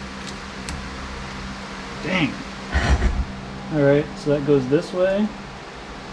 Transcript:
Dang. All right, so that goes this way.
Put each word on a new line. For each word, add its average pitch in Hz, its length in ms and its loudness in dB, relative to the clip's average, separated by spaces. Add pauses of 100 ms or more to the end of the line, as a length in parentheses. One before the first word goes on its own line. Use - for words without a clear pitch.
(2000)
Dang. 165 280 2 (1400)
All 151 80 4
right, 143 240 8 (120)
so 147 140 0
that 143 140 2
goes 139 220 6
this 156 260 2
way. 190 340 4 (840)